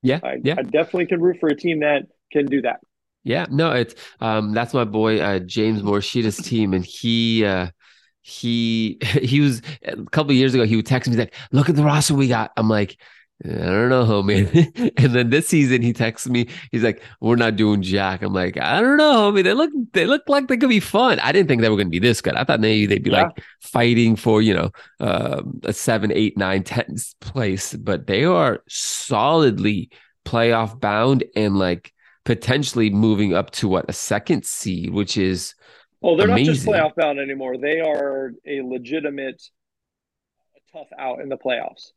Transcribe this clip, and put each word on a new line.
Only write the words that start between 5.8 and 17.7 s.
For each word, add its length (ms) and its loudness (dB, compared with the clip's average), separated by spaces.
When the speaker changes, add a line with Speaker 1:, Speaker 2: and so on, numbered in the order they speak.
Speaker 1:
Morishita's 540 -2
team, 380 -2
and 100 0
he, 600 0
uh, 220 -2
he, 800 -2
<laughs> 200 0
he 180 0
was, 220 2
a 120 -8
couple 200 0
of 60 4
years 160 4
ago, 120 4
he 100 2
would 100 0
text 240 0
me, 60 2
he's 40 0
like, 160 -4
"Look 160 4
at 80 4
the 60 4
roster 300 2
we 140 2
got." 300 -2
I'm 100 2
like, 300 0
"I 60 -12
don't 400 0
know, 160 2
homie." 880 2
<laughs> 40 -8
And 180 4
then 160 2
this 160 2
season, 340 2
he 120 0
texts 360 -4
me, 180 0
he's 120 -2
like, 180 0
"We're 180 2
not 180 2
doing 260 2